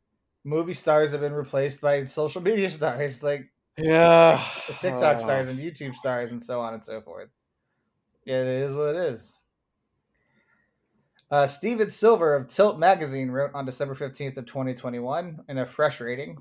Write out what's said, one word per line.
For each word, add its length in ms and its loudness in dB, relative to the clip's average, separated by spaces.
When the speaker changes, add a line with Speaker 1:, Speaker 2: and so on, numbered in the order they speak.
Speaker 1:
movie 280 -2
stars 400 2
have 80 -4
been 140 -4
replaced 480 -4
by 240 2
social 340 -4
media 280 0
stars, 540 -4
like, 240 -4
Speaker 2:
Yeah. 680 8
Speaker 1:
TikTok 360 2
Speaker 2:
Uh. 20 -6
Speaker 1:
stars 300 -2
and 100 -8
YouTube 360 -10
stars 360 -4
and 120 -12
so 180 -6
on 140 -6
and 80 -14
so 200 -12
forth. 260 -18
Yeah, 160 -2
it 60 -2
is 120 -4
what 200 -2
it 20 -4
is. 380 -6
Uh, 160 4
Steven 440 -2
Silver 440 4
of 140 -2
Tilt 300 2
Magazine 520 2
wrote 240 -2
on 120 -8
December 280 -6
fifteenth 440 -10
of 80 -12
twenty 280 -6
twenty-one 760 -8
in 100 -6
a 80 -2
fresh 340 -2
rating, 400 -10